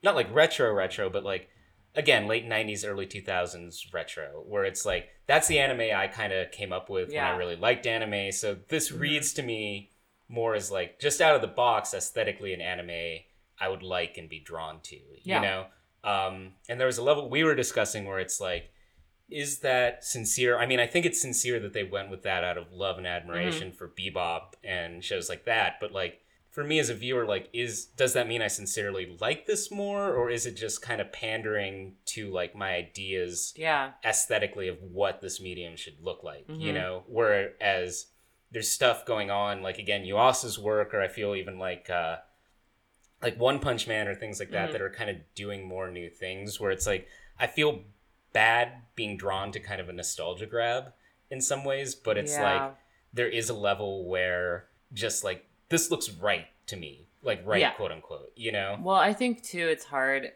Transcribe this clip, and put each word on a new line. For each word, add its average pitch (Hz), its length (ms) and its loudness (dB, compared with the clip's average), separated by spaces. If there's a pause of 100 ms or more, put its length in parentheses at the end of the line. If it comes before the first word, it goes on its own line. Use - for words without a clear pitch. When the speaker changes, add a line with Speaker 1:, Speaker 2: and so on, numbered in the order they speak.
Speaker 1:
Not, 185 140 6
like, 107 180 2
retro, 139 400 6
retro, 95 380 0
but, 98 120 -2
like, 95 260 -4 (460)
again, 127 320 6
late 113 180 0
nineties, 107 400 -2
early 98 220 -4
two 101 140 -10
thousands 87 680 -4
retro, 78 560 -8
where 101 160 0
it's, 98 220 -2
like, 90 240 -2 (160)
that's 156 220 6
the 156 100 4
anime 117 380 2
I 98 120 2
kinda 95 420 -2
came 98 220 -8
up 92 200 -6
with 92 180 0
when 147 80 -4
I 139 140 2
Speaker 2:
Yeah. - 60 -2
Speaker 1:
really 87 180 -2
liked 120 320 2
anime. 104 440 0
So 104 220 -2 (140)
this 151 240 0
Speaker 2:
Mm-hmm. 123 100 -6
Speaker 1:
reads 143 320 0
to - 80 -4
me 107 480 -4 (380)
more 113 260 0
as, 98 160 0
like, 92 300 -4
just 143 220 2
out 156 140 10
of 123 60 4
the 110 60 -2
box, 117 480 2
aesthetically 104 580 -2
an 87 80 -8
anime 85 640 -6 (360)
I 98 80 -2
would 95 140 -4
like 90 340 -2
and 80 140 -14
be 80 100 -14
drawn 80 420 -10
to, - 140 -16
you 69 80 -20 (200)
Speaker 2:
Yeah. 180 180 2
Speaker 1:
know? 95 240 0 (380)
Um, 95 500 0 (160)
and 120 100 -4
there 131 80 4
was 123 120 0
a 120 40 -2
level 143 260 4
we 143 140 4
were 156 120 6
discussing 110 500 0
where 95 140 -4
it's, - 200 -4
like, 90 320 -4 (560)
is 143 340 -6
that 123 420 2
sincere? 120 560 2
I 120 80 4
mean, 131 120 4
I 120 60 6
think 170 220 2
it's - 120 2
sincere 123 420 0
that 101 120 -8
they 104 100 -2
went 98 280 -4
with 95 120 -12
that 92 200 2
out 90 160 -2
of 82 120 -14
love 92 280 -2
and 90 80 -6
admiration 87 640 -2
Speaker 2:
Mm-hmm. - 80 -18
Speaker 1:
for 87 120 -12
Bebop 87 640 -4 (100)
and 87 400 -6
shows 90 260 -2
like 87 160 -8
that, 110 340 4
but, 95 120 -6
like, 92 300 -4 (280)
for 147 140 -6
me 156 160 2
as 127 100 2
a 117 60 -2
viewer, 120 280 0
like, 101 300 0
is, 117 320 -4
does 127 280 2
that 120 140 2
mean 117 140 0
I 107 60 2
sincerely 98 720 -4
like 143 260 -2
this 208 240 0
more, 202 460 -2
or 120 160 2
is 120 160 -2
it 110 60 -6
just 104 280 -6
kind 113 180 -4
of 98 120 -4
pandering 104 920 -4
to, 104 260 -6
like, 90 240 -2
my 95 180 -2
ideas 90 840 -4
Speaker 2:
Yeah. 151 360 0 (120)
Speaker 1:
aesthetically 104 640 2
of 90 140 -6
what 95 400 0
this 95 180 -8
medium 90 360 -10
should 76 260 -14
look 87 220 -8
like, 73 240 -12
you - 80 -10
Speaker 2:
Mm-hmm. 78 180 -4
Speaker 1:
know? 92 320 -4
Whereas 101 1040 2 (420)
there's 110 220 -2
stuff - 340 4
going 107 240 0
on, 101 320 0
like, 95 160 -4
again, 101 260 -2
Yuasa's 110 540 4
work, 107 380 2
or 101 60 2
I 95 80 2
feel 101 260 -2
even 95 240 -6
like, 92 320 -4
uh, 82 300 -2 (1000)
like, 120 160 -2
One 127 220 4
Punch 120 260 0
Man 107 220 0
or 98 80 -4
things - 240 -8
like 95 100 -8
that 98 140 0
Speaker 2:
Mm-hmm. 80 80 -4
Speaker 1:
that - 100 -4
are 98 80 -2
kind 107 220 -6
of 90 60 -6 (180)
doing 101 320 -8
more 92 240 -6
new 87 180 -10
things, 95 500 -8
where 101 120 2
it's, 95 160 0
like, 98 200 0 (300)
I 131 80 2
feel 151 380 2 (500)
bad 117 480 4 (140)
being 104 200 -4
drawn 95 360 -2
to 107 80 -8
kind 98 200 -8
of 90 100 -10
a 90 40 -10
nostalgia 87 540 -6
grab 117 460 0 (360)
in 131 100 -8
some 139 240 0
ways, 135 300 -2
but - 240 0
it's, 147 160 -2
like, 139 280 4
Speaker 2:
Yeah. 135 100 -2 (420)
Speaker 1:
there 120 160 2
is 117 180 0
a 123 60 -2
level 101 540 0
where 90 600 0 (220)
just, 107 320 -2
like, 92 200 -4 (260)
this 170 220 4
looks - 180 -2
right 90 380 -2 (180)
to 101 120 -10
me, 76 320 -14 (120)
like, 110 240 -2
right, 101 140 4
Speaker 2:
Yeah. 127 120 6
Speaker 1:
quote 92 200 -4
unquote, 76 460 -14
you 110 160 -4
know? 101 280 -2
Speaker 2:
Well, 185 140 2
I 185 160 8
think, 220 320 0
too, 170 240 -2
it's 160 160 0
hard 135 520 0